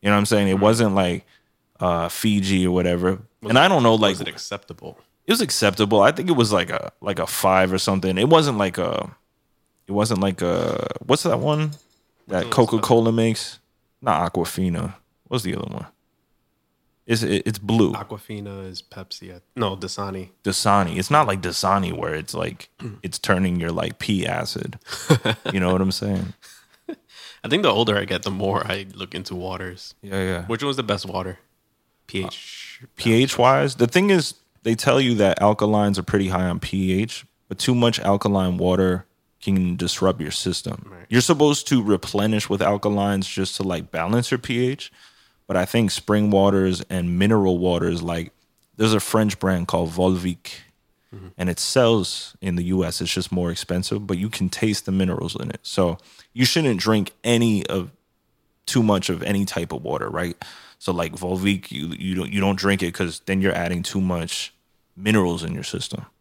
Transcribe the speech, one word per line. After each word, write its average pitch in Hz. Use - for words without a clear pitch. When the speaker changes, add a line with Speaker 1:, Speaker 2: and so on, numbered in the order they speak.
Speaker 1:
You 101
know 104
what 101
I'm 104
saying? 104
It 95
Speaker 2:
Hmm. 98
Speaker 1:
wasn't, 107
like, 90
uh, 85
Fiji 98
or 90
whatever. 90
Speaker 2:
Was 107
Speaker 1:
And 117
Speaker 2:
it, 135
Speaker 1:
I 170
don't 180
know, 113
like, 107
Speaker 2:
was 90
it 90
acceptable? -
Speaker 1:
it -
was 240
acceptable. 104
I 117
think 180
it 170
was, 117
like, 87
a, -
like, 95
a 82
five 95
or 92
something. 95
It 117
wasn't, 151
like, 95
a, -
it -
wasn't, 104
like, 98
a, 87
what's -
that 147
one? 151
That 95
Speaker 2:
What's 117
the -
Speaker 1:
Coca-Cola 113
makes? 113
Not 87
Aquafina. 87
What's 120
the 92
other -
one? -
It's, 113
it, 98
it's 107
blue. 104
Speaker 2:
Aquafina 101
is 90
Pepsi. -
I, 87
no, 104
Dasani. 95
Speaker 1:
Dasani. 98
It's 92
not 147
like 95
Dasani 92
where 82
it's 78
like, 82
<clears throat> 110
it's 92
turning 90
your, 82
like, -
pee 95
acid. -
Speaker 2:
<laughs> 113
Speaker 1:
You 98
know 90
what 92
I'm 95
saying? 92
Speaker 2:
I -
think 170
the 165
older 107
I 98
get, 92
the -
more 98
I 98
look 95
into 92
waters. 92
Speaker 1:
Yeah, 98
yeah. 90
Speaker 2:
Which 113
one's 139
the 131
best 104
water? 92
P 95
H? -
Speaker 1:
Uh, 120
P 113
H 127
wise, 135
the 120
thing 185
is, 175
they 113
tell 135
you 123
that 98
alkalines 104
are 98
pretty 101
high 92
on 87
P 95
H, -
but -
too -
much 120
alkaline 98
water 90
can 92
disrupt 90
your 76
system. -
Speaker 2:
Right. 90
Speaker 1:
You're 120
supposed 147
to 127
replenish 104
with 98
alkalines 101
just -
to, -
like, 87
balance 98
your 131
P 123
H. 135
But 95
I 90
think 113
spring 104
waters 98
and 87
mineral 98
waters, 87
like, 85
there's 110
a 107
French 107
brand 90
called 82
Volvic, 90
Speaker 2:
Mm-hmm. 95
Speaker 1:
and 90
it 87
sells -
in 92
the 87
U 92
S. 85
It's 87
just 92
more 90
expensive, 92
but 95
you 101
can 95
taste 107
the 95
minerals 92
in -
it. -
So 87
you 123
shouldn't 131
drink 104
any 117
of, 92
too -
much 101
of 85
any 101
type 85
of 64
water, -
right? 85
So, -
like, 85
Volvic, 92
you, 71
you 92
don't, 92
you 101
don't 98
drink 98
it 87
'cause 85
then 95
you're 95
adding 87
too -
much 90
minerals 92
in 85
your -
system. -